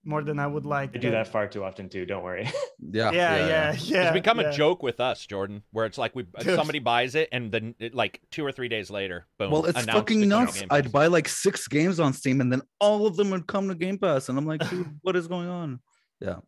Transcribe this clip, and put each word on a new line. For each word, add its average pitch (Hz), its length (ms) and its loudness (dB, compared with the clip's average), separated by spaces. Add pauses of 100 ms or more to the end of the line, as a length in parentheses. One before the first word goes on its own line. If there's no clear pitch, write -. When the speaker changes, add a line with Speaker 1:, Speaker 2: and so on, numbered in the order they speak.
Speaker 1:
more 151 200 -4
than 147 140 -4
I 143 80 -2
would 143 220 -4
like. 139 280 -2
Speaker 2:
I 123 40 -4
do 123 100 -2
Speaker 1:
That 113 160 2
Speaker 2:
that - 60 -16
far 104 160 0
too 101 160 -8
often 95 260 -10
too. 92 160 -6
Don't 92 180 -6
worry. 92 320 -6
<laughs> 571 60 -2 (300)
Speaker 3:
Yeah, 110 200 2
Speaker 1:
Yeah, - 20 -
Speaker 3:
yeah, 170 240 4
Speaker 1:
yeah, 151 100 2
Speaker 3:
yeah. 156 320 2
Speaker 1:
yeah, 180 240 2
Speaker 4:
It's 165 100 4
become 214 280 2
Speaker 1:
yeah. 151 80 0
Speaker 4:
a 143 40 -2
joke 151 300 2
with 120 160 -2
us, 123 260 -2
Jordan, 101 460 -6
where 110 140 -2
it's 101 120 -8
like 117 180 -2
we, 123 80 -6
Speaker 1:
Dude. 101 340 -2
Speaker 4:
somebody 151 220 0
buys 120 360 2
it 156 160 2
and 120 180 -4
then 110 300 -4
it, 117 160 -8
like, 110 240 -2 (100)
two 151 160 -6
or 139 60 -2
three 127 160 -6
days 104 240 -4
later, 95 340 -6 (140)
boom, 101 120 0
Speaker 3:
Well, 156 140 4
it's 165 160 0
Speaker 4:
announced 110 120 -2
Speaker 3:
fucking 214 300 4
Speaker 4:
it's 202 100 6
on 233 100 4
Speaker 3:
nuts. - 160 -2
Speaker 4:
Game - 100 -8
Pass. 143 100 4
Speaker 3:
I'd 127 120 -2
buy, 143 160 6
like, 170 220 4
six - 400 -2
games 165 320 2
on 139 100 4
Steam 131 300 0
and 123 100 2
then 131 100 0 (200)
all 208 260 4
of 175 80 0
them 202 140 4
would 185 180 -2
come 196 220 -2
to 185 60 -2
Game 185 220 -2
Pass, 156 300 0
and 131 100 -2
I'm 147 80 0
like, 156 240 -2
"Dude, 170 300 -6
Speaker 1:
<laughs> - 20 -20
Speaker 3:
what 180 140 0
is 170 140 -2
going 175 180 -6
on?" 165 320 -8 (400)
Yeah. 90 280 -6